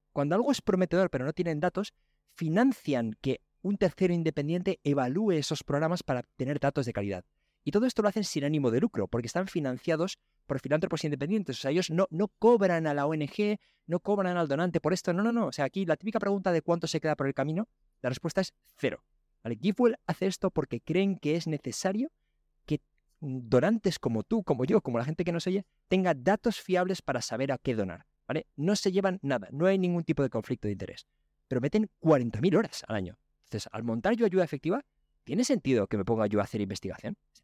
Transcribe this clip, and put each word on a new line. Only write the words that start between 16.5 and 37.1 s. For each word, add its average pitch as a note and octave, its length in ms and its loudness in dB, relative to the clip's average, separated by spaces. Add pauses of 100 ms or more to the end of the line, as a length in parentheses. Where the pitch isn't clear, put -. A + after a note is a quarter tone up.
de D#3+ 80 2
cuánto E3+ 260 -2
se D#3 140 -2
queda D3+ 160 -2
por C3+ 100 -2
el C#3 60 -2
camino, D#3 340 -2 (340)
la B2+ 60 -2
respuesta C#3+ 320 -2
es F#3 140 -4 (240)
cero. - 260 -4 (400)
¿Vale? A2+ 180 -6
Givewell A3 440 2
hace F3+ 220 -2
esto F#3 220 -2
porque - 300 -4
creen F#3+ 380 0
que D3 180 0
es E3 100 -2
necesario F#3 640 -2 (560)
que - 140 -2 (400)
donantes C3 800 0
como A2+ 240 -2
tú, A3 200 -2
como B2+ 200 0
yo, G3 160 4
como A#2+ 180 -2
la A#2 60 0
gente D#3+ 220 -4
que F3 80 -2
nos E3+ 120 -4
oye, F#3+ 200 -2 (240)
tenga F#3 240 2
datos F#3+ 480 0
fiables F3+ 400 0
para B2 200 -2
saber C3 300 -2
a B2+ 60 -2
qué B2 180 -2
donar, F#2+ 300 -4 (220)
¿vale? D#3 280 -4
No F#3 220 0
se F#3+ 160 0
llevan F#3+ 280 0
nada, B2+ 300 -2
no C#3+ 140 0
hay F#3+ 120 6
ningún F3 260 0
tipo D3 200 0
de C3 60 0
conflicto A2+ 400 -4
de G#2 40 -2
interés. - 320 -12 (440)
Pero B2 100 0
meten F#3+ 300 0 (100)
cuarenta B2 400 4
mil D#3 160 4
horas G3 320 0
al A2 80 -4
año. F#2 220 -6 (260)
Entonces, - 300 -10
al A2+ 100 -8
montar A#2+ 320 0
yo A3+ 100 2
ayuda F#3 180 2
efectiva, E3 420 -4 (380)
¿tiene F#3+ 200 0
sentido C3 440 2
que G#2+ 100 -2
me F#2+ 80 0
ponga A2 220 2
yo G#2 120 2
a G2+ 40 2
hacer G#2 180 -4
investigación? G2 560 -6 (260)